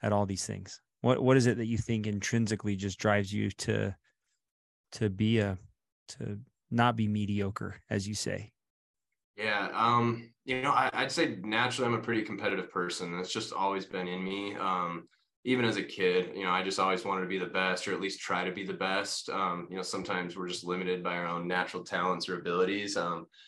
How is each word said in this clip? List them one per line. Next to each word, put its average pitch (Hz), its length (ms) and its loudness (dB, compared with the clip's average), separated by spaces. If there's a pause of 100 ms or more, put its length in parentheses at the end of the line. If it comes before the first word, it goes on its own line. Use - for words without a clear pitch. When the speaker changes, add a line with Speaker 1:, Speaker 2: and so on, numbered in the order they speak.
Speaker 1:
at 107 100 2
all 101 140 4
these 95 200 -4
things. 98 360 -10 (200)
What, 123 220 4
what 131 140 8
is 120 100 8
it 113 100 4
that 117 100 -2
you 117 100 2
think 110 300 0
intrinsically 104 680 0
just 95 240 -4
drives 101 340 4
you 104 180 0
to, 104 440 0 (960)
to 110 160 0
be 110 300 2
a, 98 180 2 (520)
to 104 300 -8 (300)
not 120 260 6
be 110 120 2
mediocre, 101 840 -2
as 101 180 0
you 107 80 -6
say? - 360 -6 (840)
Speaker 2:
Yeah, 104 360 -2
um, 117 600 2 (120)
you 127 160 0
know, 135 100 2
I, 127 220 4
I'd 127 180 0
say 135 300 2
naturally 120 460 2
I'm 117 120 2
a 113 40 -4
pretty 110 200 0
competitive 98 480 -2
person. 87 440 -4
That's 90 180 -6
just - 200 -4
always 95 320 -2
been 92 220 -4
in 92 160 -4
me. 101 320 -4
Um, 87 520 -2 (360)
even 123 220 2
as 104 120 2
a 95 60 -2
kid, 92 520 0
you 98 80 -6
know, 92 80 0
I 92 120 2
just 95 160 -2
always 95 240 2
wanted 95 180 -2
to 90 60 -2
be 92 120 -2
the 90 80 -2
best, 92 400 0
or 98 60 -2
at 87 80 -4
least 95 180 -4
try 92 240 -2
to 92 80 -2
be 98 140 -8
the 92 80 -6
best. 95 560 -2
Um, 90 420 -2
you 92 60 -8
know, 92 40 -4
sometimes 92 560 -4
we're 92 120 -6
just 87 140 -8
limited 90 400 -2
by 90 120 -2
our 87 100 -2
own 87 220 -4
natural 90 360 -2
talents 90 460 -2
or 87 100 -4
abilities. 92 560 0
Um, 85 300 -2 (220)